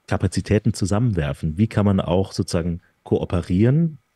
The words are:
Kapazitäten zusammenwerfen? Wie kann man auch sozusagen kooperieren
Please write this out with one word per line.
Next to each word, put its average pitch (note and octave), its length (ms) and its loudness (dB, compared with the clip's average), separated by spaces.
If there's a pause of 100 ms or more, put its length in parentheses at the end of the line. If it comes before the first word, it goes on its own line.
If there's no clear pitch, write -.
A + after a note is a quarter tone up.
Kapazitäten G2+ 640 0
zusammenwerfen? E2+ 840 -2
Wie A2 100 2
kann G2+ 180 2
man G2 140 4
auch F#2 320 0
sozusagen F2 480 -4 (240)
kooperieren A#2 920 0 (180)